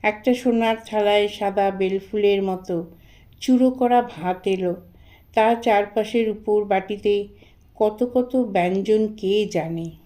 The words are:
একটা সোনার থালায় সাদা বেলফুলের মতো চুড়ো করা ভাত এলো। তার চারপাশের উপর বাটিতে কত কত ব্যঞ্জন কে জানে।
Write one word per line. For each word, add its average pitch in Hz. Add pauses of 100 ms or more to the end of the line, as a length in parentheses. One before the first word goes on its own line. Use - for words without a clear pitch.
একটা 214
সোনার 226 (100)
থালায় 208
সাদা 196
বেলফুলের 196
মতো 185 (500)
চুড়ো 254
করা 247
ভাত 185
এলো। 185 (600)
তার 226
চারপাশের 214
উপর 208
বাটিতে 202 (460)
কত 214
কত 247
ব্যঞ্জন 196
কে 202
জানে। 165 (160)